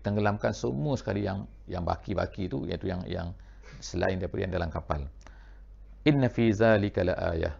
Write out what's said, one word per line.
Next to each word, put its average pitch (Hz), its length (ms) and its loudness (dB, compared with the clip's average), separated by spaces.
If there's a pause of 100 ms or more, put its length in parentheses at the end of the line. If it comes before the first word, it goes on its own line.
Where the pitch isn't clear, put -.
tenggelamkan 104 500 2
semua 127 460 -2
sekali 104 260 -2
yang, 98 220 -4 (240)
yang 90 160 -4
baki-baki 90 640 -2
itu, 80 160 -4
iaitu 90 240 -4
yang, 92 160 -4
yang 87 260 -4 (460)
selain 92 400 -2
daripada 92 320 -2
yang 85 80 -4
dalam 85 160 -2
kapal. 76 320 -4 (1000)
Inna 139 240 6
fi 113 240 4
zalika 101 480 6
la 90 160 2 (160)
ayah. 82 260 0